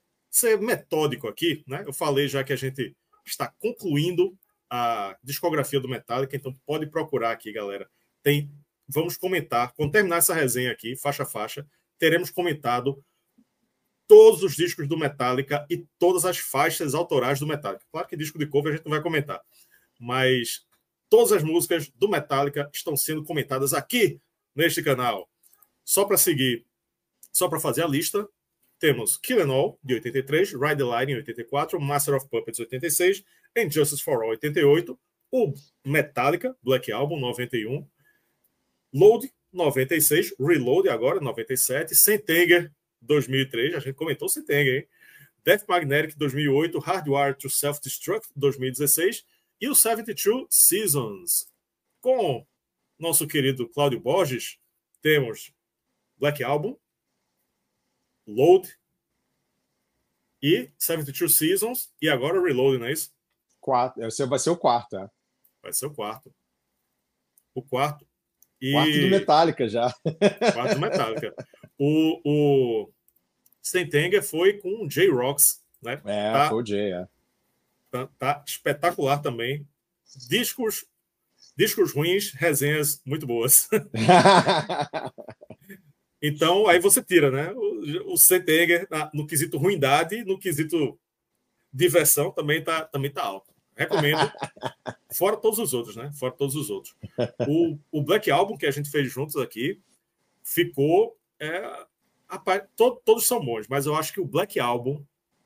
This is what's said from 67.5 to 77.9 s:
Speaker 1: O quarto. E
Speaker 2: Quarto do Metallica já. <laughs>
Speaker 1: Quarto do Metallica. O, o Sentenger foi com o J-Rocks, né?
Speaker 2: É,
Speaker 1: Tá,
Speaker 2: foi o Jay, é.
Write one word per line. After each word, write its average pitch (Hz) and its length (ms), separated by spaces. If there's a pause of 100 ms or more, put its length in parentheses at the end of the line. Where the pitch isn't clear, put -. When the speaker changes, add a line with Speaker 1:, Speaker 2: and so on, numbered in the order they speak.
Speaker 1:
O 131 80
quarto. 143 460 (540)
E 131 100
Speaker 2:
Quarto 151 280
do 147 100
Metallica 165 580
já. 117 260 (120)
<laughs> 202 480
Speaker 1:
Quarto 123 220
do 131 40
Metallica. 117 560 (420)
O, 156 460
o 135 680 (680)
Sentenger 180 640
foi 185 300
com 202 320
o - 20
J-Rocks, 143 760 (180)
né? 120 240
Speaker 2:
É, 104 260
Speaker 1:
Tá, 143 180
Speaker 2:
foi 113 140
o - 20
Jay, 104 280
é. 90 140 (840)